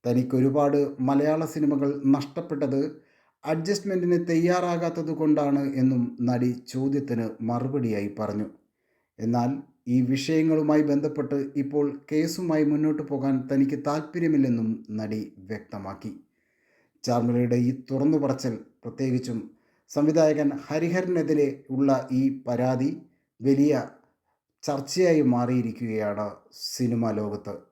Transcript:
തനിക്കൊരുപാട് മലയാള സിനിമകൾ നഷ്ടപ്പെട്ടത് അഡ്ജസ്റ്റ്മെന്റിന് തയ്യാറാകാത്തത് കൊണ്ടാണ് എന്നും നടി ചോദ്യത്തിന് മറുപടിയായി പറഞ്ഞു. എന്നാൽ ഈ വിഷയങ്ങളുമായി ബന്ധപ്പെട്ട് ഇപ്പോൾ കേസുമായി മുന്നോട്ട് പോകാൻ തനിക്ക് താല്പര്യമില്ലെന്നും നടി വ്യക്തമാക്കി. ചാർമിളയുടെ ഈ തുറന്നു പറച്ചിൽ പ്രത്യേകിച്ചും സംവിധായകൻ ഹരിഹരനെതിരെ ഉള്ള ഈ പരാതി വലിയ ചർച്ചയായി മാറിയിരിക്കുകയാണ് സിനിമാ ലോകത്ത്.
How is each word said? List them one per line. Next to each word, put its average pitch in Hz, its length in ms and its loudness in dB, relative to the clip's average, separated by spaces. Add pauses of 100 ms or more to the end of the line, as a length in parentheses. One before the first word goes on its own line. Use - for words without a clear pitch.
തനിക്കൊരുപാട് 135 720 2 (300)
മലയാള 151 320 2 (140)
സിനിമകൾ 143 340 0 (280)
നഷ്ടപ്പെട്ടത് 139 640 -4 (640)
അഡ്ജസ്റ്റ്മെന്റിന് 175 760 0 (120)
തയ്യാറാകാത്തത് 170 800 0 (100)
കൊണ്ടാണ് 143 420 2 (160)
എന്നും 127 240 4 (240)
നടി 123 240 2 (220)
ചോദ്യത്തിന് 135 520 -2 (240)
മറുപടിയായി 120 720 -2
പറഞ്ഞു. 104 300 -4 (680)
എന്നാൽ 120 320 0 (380)
ഈ 123 100 2 (140)
വിഷയങ്ങളുമായി 156 680 2 (100)
ബന്ധപ്പെട്ട് 143 480 -2 (240)
ഇപ്പോൾ 143 220 0 (220)
കേസുമായി 156 640 0
മുന്നോട്ട് 151 380 0
പോകാൻ 135 260 0 (140)
തനിക്ക് 139 280 2 (120)
താല്പര്യമില്ലെന്നും 143 800 0 (300)
നടി 107 240 -6 (260)
വ്യക്തമാക്കി. 101 600 -10 (960)
ചാർമിളയുടെ 120 520 2 (100)
ഈ - 20 2 (200)
തുറന്നു 143 340 2
പറച്ചിൽ 131 320 -2 (260)
പ്രത്യേകിച്ചും 123 560 -4 (520)
സംവിധായകൻ 151 580 4 (160)
ഹരിഹരനെതിരെ 160 840 0 (280)
ഉള്ള 135 160 2 (280)
ഈ 135 40 2 (240)
പരാതി 123 420 0 (520)
വലിയ 139 340 4 (920)
ചർച്ചയായി 151 560 2 (120)
മാറിയിരിക്കുകയാണ് 110 920 -2 (460)
സിനിമാ 117 460 0
ലോകത്ത്. 104 360 -6 (180)